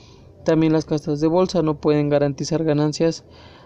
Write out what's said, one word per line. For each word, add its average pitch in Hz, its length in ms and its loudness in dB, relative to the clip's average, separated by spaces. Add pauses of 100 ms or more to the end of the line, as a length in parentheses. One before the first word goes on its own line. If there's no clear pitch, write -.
(440)
También 160 280 2
las 156 120 0
casas 151 360 -4
de 160 80 2
bolsa 180 340 0
no 156 180 -2
pueden 147 300 2
garantizar 143 540 -2
ganancias 151 600 0 (420)